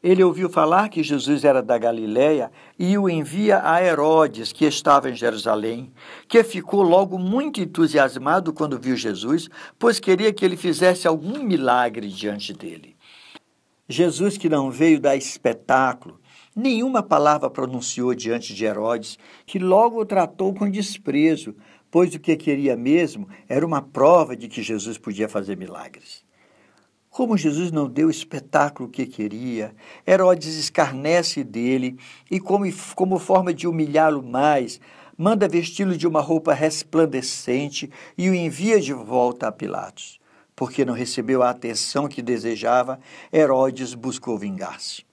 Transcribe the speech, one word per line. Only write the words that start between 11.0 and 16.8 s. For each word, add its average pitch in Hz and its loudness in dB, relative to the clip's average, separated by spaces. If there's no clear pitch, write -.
algum 175 -2
milagre 123 0
diante 101 -8
dele. - -16
Jesus, 175 0
que 175 -4
não 143 0
veio 151 4
dar 139 2
espetáculo, 131 -2
nenhuma 247 0